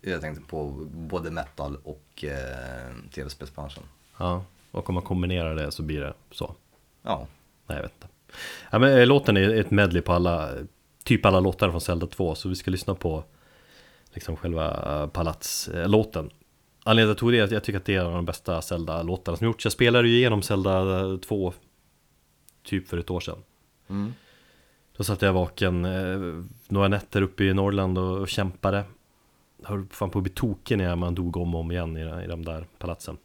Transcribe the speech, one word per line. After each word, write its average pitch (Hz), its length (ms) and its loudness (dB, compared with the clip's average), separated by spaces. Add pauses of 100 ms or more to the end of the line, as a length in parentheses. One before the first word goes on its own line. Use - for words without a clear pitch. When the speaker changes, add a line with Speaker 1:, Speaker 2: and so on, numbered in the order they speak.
Speaker 1:
Jag 90 200 -4
tänkte 76 220 -10
på 76 500 -8
både 82 380 -8
metal 71 540 -8
och, - 400 -16
eh, 64 680 -10 (200)
T 69 100 -10
V-spelsbranschen. 71 580 -14 (360)
Speaker 2:
Ja, 90 260 -2 (260)
och 87 180 -8
om 95 60 -2
man 87 100 -4
kombinerar 87 500 -2
det 73 180 -4
så 78 100 -8
blir 76 180 -4
det 69 140 -8 (160)
så. - 240 -10 (480)
Speaker 1:
Ja. 71 240 -6 (400)
Speaker 2:
Nej, 73 100 -8
jag - 60 -6
vet - 120 -10
inte. - 140 -20 (640)
Ja, 110 80 4
men, 135 200 10
eh, 123 80 12
låten 135 300 6
är 98 180 6
ett 107 160 2
medley 95 320 4
på 90 100 2
alla, 87 380 2 (520)
typ - 240 4
alla 95 140 8
låtar 92 300 2
från 85 100 -2
Zelda 87 260 -2
två, 82 280 -2
så - 140 -8
vi 92 60 -2
ska - 160 -4
lyssna 92 240 -2
på 80 300 -4 (920)
liksom 82 220 -8
själva, 80 680 -4
eh, 76 60 -4
palatslåten. 85 1200 -2 (540)
Anledningen 110 100 4
till 113 80 6
att 110 60 6
jag 107 100 0
tog 117 140 2
det 120 60 4
är 107 60 4
att 98 60 -2
jag 107 140 -2
tycker 101 140 -2
att - 60 -8
det 101 100 0
är 95 60 2
en 90 60 0
av 85 60 -2
de 87 120 -2
bästa 85 380 -4
Zelda-låtarna 85 720 -4
som 110 100 0
gjorts. 113 180 -2
Jag 107 80 0
spelade 120 360 6
ju 117 80 6
igenom 113 260 4
Zelda 95 760 0
två 92 340 -2 (1120)
typ 92 260 -4
för 90 100 -4
ett 85 120 -6
år 87 100 -2
sedan. 85 180 -10 (500)
Speaker 1:
Mm. 101 260 -4 (840)
Speaker 2:
Då 107 80 -4
satt 98 180 -2
jag 98 100 4
vaken, 90 520 0
eh, 92 600 -4 (240)
några 98 200 4
nätter 101 340 0
uppe 95 220 0
i 95 100 4
Norrland 98 440 2
och, 92 200 0
och 98 100 -4
kämpade. 98 560 -2 (800)
Höll 98 280 -6
fan 95 200 -4
på - 80 -2
att 95 40 0
bli 92 100 -4
tokig 107 460 -2
när 87 180 0
man 87 180 -2
dog 87 220 -2
om 87 180 -2
och 82 60 -2
om 82 100 -4
igen 82 260 -4
i, 80 280 -8
i - 20 -10
de 82 180 -8
där 82 220 -8 (120)
palatsen. 82 460 -10